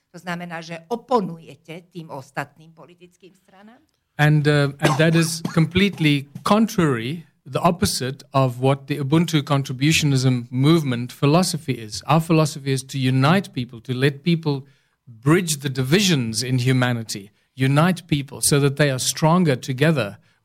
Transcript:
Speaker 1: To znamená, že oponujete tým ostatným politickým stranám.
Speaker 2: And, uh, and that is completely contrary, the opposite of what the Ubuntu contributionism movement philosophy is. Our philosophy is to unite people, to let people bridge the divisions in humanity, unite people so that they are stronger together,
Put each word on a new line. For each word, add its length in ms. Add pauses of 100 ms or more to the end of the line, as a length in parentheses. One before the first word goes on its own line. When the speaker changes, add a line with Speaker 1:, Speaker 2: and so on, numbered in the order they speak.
(140)
Speaker 1:
To 80
znamená, 400
že 240
oponujete 1040
tým 240
ostatným 560
politickým 640
stranám. 480 (320)
Speaker 2:
And, 320
uh, 320
and 240
that 160
is 320
completely 800 (160)
contrary, 800 (160)
the 160
opposite 720
of 300
what 260
the 160
Ubuntu 400
contributionism 1040
movement 640
philosophy 640
is. 320
Our 140
philosophy 500
is 220
to 60
unite 520
people, 300
to 160
let 260
people 400 (480)
bridge 500
the 80
divisions 760
in 160
humanity, 720 (240)
unite 520
people 360
so 180
that 160
they 140
are 80
stronger 580
together, 600 (260)